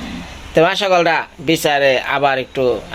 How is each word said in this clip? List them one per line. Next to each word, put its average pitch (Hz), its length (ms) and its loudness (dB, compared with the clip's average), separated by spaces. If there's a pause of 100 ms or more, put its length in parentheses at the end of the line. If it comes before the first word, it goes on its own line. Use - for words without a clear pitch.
(540)
তো 160 80 6
মা 180 120 2
সকলরা 175 520 2 (120)
বিচারে 143 640 2
আবার 139 380 0
একটু 123 420 -2 (140)